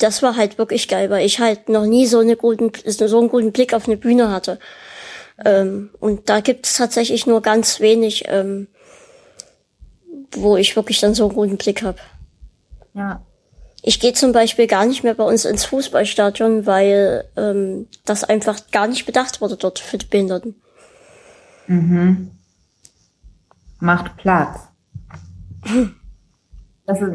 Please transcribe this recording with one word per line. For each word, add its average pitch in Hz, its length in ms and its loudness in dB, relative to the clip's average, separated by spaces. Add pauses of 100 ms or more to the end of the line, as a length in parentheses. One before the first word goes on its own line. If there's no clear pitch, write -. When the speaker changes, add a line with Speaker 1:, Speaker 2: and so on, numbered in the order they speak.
Speaker 1:
das 214 200 0
war 240 140 0
halt 208 220 0
wirklich 226 280 -2
geil, 196 240 -2
weil 196 160 0
ich 208 140 0
halt 220 280 0
noch 214 180 2
nie 240 200 4
so 233 140 4
eine 226 160 4
guten, 226 340 0 (140)
so 220 340 0
einen 233 100 4
guten 226 240 2
Blick 247 220 0
auf 220 140 -2
eine 214 80 0
Bühne 233 340 2
hatte. 190 300 -6 (840)
Ähm, 196 540 2
und 208 300 -4
da 214 120 2
gibt's - 360 -2
tatsächlich 233 500 -2
nur 226 160 2
ganz 220 380 0
wenig, 220 480 2
ähm, 196 400 -4 (1600)
wo 208 240 2
ich 190 200 0
wirklich - 240 -2
dann 214 140 2
so 220 120 2
einen 196 80 -2
guten 202 220 -2
Blick 202 260 -4
hab. 190 160 -6 (960)
Speaker 2:
Ja. 202 260 -10 (600)
Speaker 1:
Ich - 180 0
geh 247 140 2
zum 254 180 2
Beispiel 226 340 2
gar 208 200 2
nicht 262 180 -2
mehr 226 100 2
bei 226 80 -2
uns 214 220 2
ins 208 220 -2
Fußballstadion, 220 1000 0
weil, 196 580 2 (120)
ähm, 196 500 -4 (180)
das 208 200 -2
einfach 214 340 0 (140)
gar 208 160 2
nicht 247 180 -6
bedacht - 340 -2
wurde 214 160 -4
dort 185 220 -4
für - 200 -10
die - 80 -10
Behinderten. 196 500 -2 (1120)
Speaker 2:
Mhm. 175 640 2 (1500)
Macht 175 380 -2
Platz. 175 420 0 (2250)
Das 196 140 0
ist, 196 140 -2